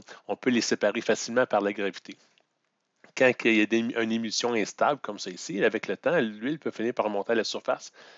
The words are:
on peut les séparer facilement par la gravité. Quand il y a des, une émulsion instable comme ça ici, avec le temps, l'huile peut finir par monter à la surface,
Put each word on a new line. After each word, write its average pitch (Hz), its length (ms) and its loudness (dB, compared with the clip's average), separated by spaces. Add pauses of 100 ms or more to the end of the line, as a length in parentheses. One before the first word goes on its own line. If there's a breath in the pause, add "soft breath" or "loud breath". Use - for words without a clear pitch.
(280 loud breath)
on 101 80 -2
peut - 160 0
les 117 100 4
séparer 107 400 0
facilement 117 460 0
par 107 140 2
la 101 120 0
gravité. 98 420 -6 (1040)
Quand 131 120 6 (140)
il 113 120 4
y 107 60 6
a 107 40 6
des, 113 140 2
une 113 340 -2
émulsion 113 400 -2
instable 113 480 0
comme 101 180 -10
ça 95 120 -10
ici, 165 340 -6
avec 107 220 0
le 98 100 -4
temps, 165 240 0
l'huile 110 380 -4
peut 113 120 -6
finir 113 220 -2
par 107 160 0
monter 101 240 -2
à - 20 2
la 107 80 2
surface, - 480 -6 (260 loud breath)